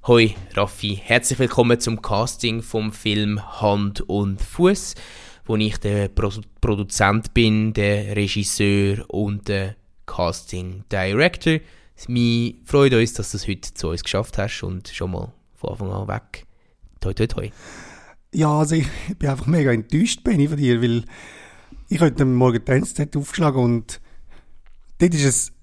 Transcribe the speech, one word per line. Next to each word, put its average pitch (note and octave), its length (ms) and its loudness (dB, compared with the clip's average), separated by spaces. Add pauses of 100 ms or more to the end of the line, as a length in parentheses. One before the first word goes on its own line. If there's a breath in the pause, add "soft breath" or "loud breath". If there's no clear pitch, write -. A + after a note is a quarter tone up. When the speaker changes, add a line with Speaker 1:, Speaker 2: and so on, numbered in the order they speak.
Speaker 1:
Hoi, A#2 280 6 (200)
Raffi. G2+ 480 -4
Herzlich A#2+ 360 2
willkommen A#2+ 420 4
zum A2+ 220 -4
Casting A2+ 600 -2
vom G#2+ 300 -4
Film G#2 480 0 (200)
Hand G2+ 420 0
und G2 380 -2
Fuß, - 540 0 (500 loud breath)
wo A2 120 -2
ich G#2+ 220 0
der G2+ 300 -2
Pro-, G2+ 220 -2 (300)
Produzent G#2 760 0
bin, A2 400 4
der G#2 420 0
Regisseur G2+ 920 0
und G2+ 400 -4
der G2 280 -4 (300)
Casting F2+ 840 -6
Director. B2+ 680 0 (500 soft breath)
Wir A#2+ 460 2 (100)
freuen C#3 300 6
uns, A#2 180 4
dass - 200 -6
du A2 40 -6
es - 100 -6
heute - 280 -8
zu - 140 -6
uns E2+ 140 -4
geschafft - 360 -4
hast G#2 240 -6
und F#2 260 -8
schon - 240 -8
mal - 200 -8 (220)
von - 160 -8
Anfang G2 220 -8
an G2 160 -6
weg. - 380 -10 (540)
Toi, F#2+ 120 -2
toi, A2+ 140 0
toi. - 240 -6 (840 loud breath)
Speaker 2:
Ja, D3+ 280 2
also D#3 160 2
ich C#3+ 100 2 (320 loud breath)
bin D3 100 -2
einfach C3+ 180 -4
mega D3 240 4
enttäuscht, C#3+ 540 0
Benni, D3 240 2
von D3+ 80 -2
dir, B2 240 2
weil A#2 240 2 (840 loud breath)
ich - 120 0
heute D3 240 4
Morgen B2 400 4
die C3 80 0
N C3 120 4
Z - 320 -4
aufgeschlagen C#3+ 460 0
und A#2+ 380 0 (1000 soft breath)
dort F3 160 4
ist C#3+ 100 2
es - 280 0 (100)